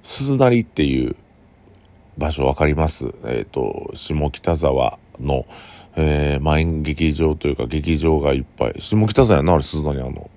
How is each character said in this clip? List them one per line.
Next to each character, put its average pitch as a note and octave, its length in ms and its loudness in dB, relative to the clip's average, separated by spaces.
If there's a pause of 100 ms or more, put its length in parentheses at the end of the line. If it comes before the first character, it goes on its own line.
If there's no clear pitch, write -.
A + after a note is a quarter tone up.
鈴 C#3 320 -4
な C3 140 6
り A#2+ 120 4
っ - 40 -4
て - 200 -2
い B1+ 240 0
う - 60 -8 (1000)
場 D2+ 120 -2
所 C#2+ 160 -2
わ C2+ 80 2
か D2+ 140 2
り D2+ 80 2
ま D#2 120 0
す？ - 260 -6 (120)
え A#1 220 -4
っ - 20 -20
と、 A1+ 460 -6
下 D2+ 340 -2
北 E2 280 -2
沢 C2 420 0 (200)
の、 C2+ 260 -2 (500)
え D2 420 2
ー、 C#2 60 -4
ま D2+ 100 2
あ、 D#2 60 2
演 D#2+ 240 0
劇 D2+ 300 0
場 D#2 220 2
と D#2 120 -6
い C#2+ 40 0
う C#2 40 -2
か、 B1 100 -6
劇 D#2 320 -2
場 D#2 220 2
が C#2+ 140 2
い C2+ 60 0
っ C2+ 40 -6
ぱ - 240 -4
い。 - 120 -6
下 G#2+ 280 2
北 B2 180 4
沢 G2+ 120 4
や C#2 40 4
ん D2+ 40 0
な、 F2+ 80 4
あ D#2+ 40 4
れ、 C#2 60 0
鈴 D2+ 200 -6
な D2 100 -2
り C2 80 -6
あ - 20 -8
ん C2 100 -8
の。 - 240 -16